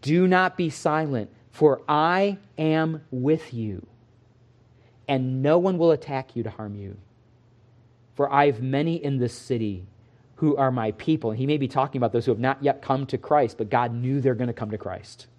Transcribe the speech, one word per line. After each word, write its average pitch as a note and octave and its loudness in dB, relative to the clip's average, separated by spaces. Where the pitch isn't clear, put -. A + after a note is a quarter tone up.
Do E3+ 4
not F#3 4
be E3+ -2
silent, D3+ -2
for C#3+ 4
I F3+ 2
am D#3+ 0
with C3+ -2
you, A2 -8
and C3 -2
no D#3 4
one F#3 0
will E3 4
attack C#3+ -4
you A#2 -4
to A2+ -4
harm G#2 -12
you. G2 -12
For C#3 0
I C#3+ 6
have B2 2
many C#3 0
in C#3 -4
this A#2+ -2
city G#2 -4
who C#3+ 2
are C3+ 2
my A2+ -2
people." A#2+ -2
And A2 -6
he B2+ -2
may D3+ 0
be C#3 -2
talking C3+ -2
about A#2 0
those A#2 0
who B2+ 2
have G#2+ 0
not C3 -2
yet C#3+ 0
come C3+ -2
to C3 -6
Christ, C#3+ 0
but G#2+ -6
God A#2+ 0
knew B2+ -2
they're B2+ 2
gonna A#2+ -4
come A2 -8
to G#2+ -8
Christ. - -14